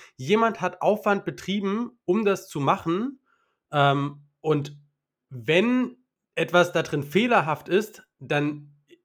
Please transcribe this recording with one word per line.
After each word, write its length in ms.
jemand 460
hat 200
Aufwand 440
betrieben, 800
um 200
das 220
zu 120
machen. 600
Ähm, 560
und 360
wenn 680
etwas 360
da 120
drin 200
fehlerhaft 680
ist, 340
dann 540